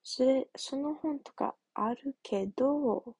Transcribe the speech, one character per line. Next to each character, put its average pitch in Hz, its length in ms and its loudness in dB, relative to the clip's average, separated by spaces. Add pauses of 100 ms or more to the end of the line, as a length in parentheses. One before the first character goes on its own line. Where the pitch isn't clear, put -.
そ - 220 -2
れ、 262 320 4
そ - 200 -8
の 294 200 -2
本 302 240 -4
と - 140 -18
か - 200 -4 (220)
あ 226 180 0
る 277 300 -6
け 196 240 -2
ど 254 720 0